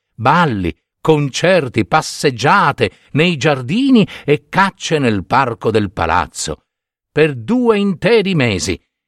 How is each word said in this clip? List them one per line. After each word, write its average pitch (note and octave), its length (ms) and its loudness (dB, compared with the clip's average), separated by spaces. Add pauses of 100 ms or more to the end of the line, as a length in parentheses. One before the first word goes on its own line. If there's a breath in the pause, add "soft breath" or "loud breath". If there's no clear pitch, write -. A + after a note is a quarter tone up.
(140)
balli, A#2+ 580 0 (280)
concerti, D3 840 0
passeggiate D3 1080 0 (200 soft breath)
nei E3 240 2
giardini D#3 720 2 (180 loud breath)
e D3 240 0
cacce F#3 500 -2
nel A2 260 0
parco B2 480 -2
del G#2 180 0
palazzo. E2 760 -4 (440)
Per D3+ 240 0
due G#3+ 440 -2
interi G3 580 0
mesi G2 440 -2 (280)